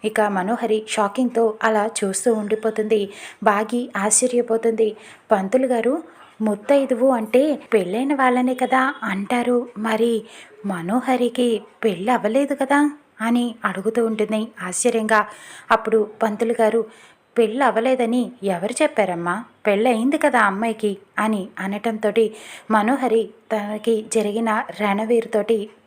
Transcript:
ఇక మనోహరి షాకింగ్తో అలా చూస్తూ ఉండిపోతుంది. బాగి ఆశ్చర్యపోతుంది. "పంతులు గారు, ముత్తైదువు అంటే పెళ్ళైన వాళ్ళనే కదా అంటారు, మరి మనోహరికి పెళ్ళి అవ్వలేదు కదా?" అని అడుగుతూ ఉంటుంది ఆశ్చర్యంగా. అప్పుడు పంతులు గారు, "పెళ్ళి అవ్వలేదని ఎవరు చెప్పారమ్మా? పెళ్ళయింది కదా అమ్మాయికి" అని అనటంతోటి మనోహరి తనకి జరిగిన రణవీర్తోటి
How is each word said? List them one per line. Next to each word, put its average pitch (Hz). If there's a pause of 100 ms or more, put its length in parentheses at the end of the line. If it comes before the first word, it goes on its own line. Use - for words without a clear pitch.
ఇక 220
మనోహరి 214
షాకింగ్తో 226
అలా 220 (140)
చూస్తూ 196
ఉండిపోతుంది. 214 (300)
బాగి 220
ఆశ్చర్యపోతుంది. 226 (360)
"పంతులు 208
గారు, 247 (220)
ముత్తైదువు 254
అంటే 247 (140)
పెళ్ళైన 226
వాళ్ళనే 254
కదా 262
అంటారు, 240 (100)
మరి 220 (420)
మనోహరికి 233 (220)
పెళ్ళి 202
అవ్వలేదు 240
కదా?" 285 (300)
అని 233 (100)
అడుగుతూ 208
ఉంటుంది 214 (140)
ఆశ్చర్యంగా. 220 (440)
అప్పుడు 220 (120)
పంతులు 226
గారు, 220 (520)
"పెళ్ళి 233
అవ్వలేదని 233 (100)
ఎవరు 196
చెప్పారమ్మా? 190 (220)
పెళ్ళయింది 233
కదా 262
అమ్మాయికి" 208 (200)
అని 214 (100)
అనటంతోటి 214 (360)
మనోహరి 220 (220)
తనకి 214
జరిగిన 220 (160)
రణవీర్తోటి 214 (160)